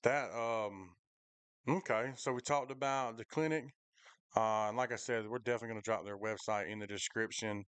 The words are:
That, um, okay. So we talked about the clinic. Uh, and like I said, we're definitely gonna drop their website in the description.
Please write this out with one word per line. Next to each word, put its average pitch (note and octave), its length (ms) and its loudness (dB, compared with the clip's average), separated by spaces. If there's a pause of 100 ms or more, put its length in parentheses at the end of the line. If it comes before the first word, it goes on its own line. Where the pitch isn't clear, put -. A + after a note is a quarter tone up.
That, B2+ 300 4
um, G#2+ 600 -2 (720)
okay. C3 460 2
So C3 180 -2
we B2 80 -2
talked C#3 300 0
about C3 460 0
the A2+ 80 -8
clinic. D#3 400 0 (680)
Uh, A2 340 4
and A2 80 -2
like B2+ 140 2
I A#2+ 60 -2
said, A2+ 300 0
we're A#2+ 120 -4
definitely A#2 300 -2
gonna A2 120 -4
drop G#2+ 220 0
their G2+ 140 -6
website G#2 520 -2
in G#2+ 100 -6
the G#2 80 -6
description. G#2 800 -2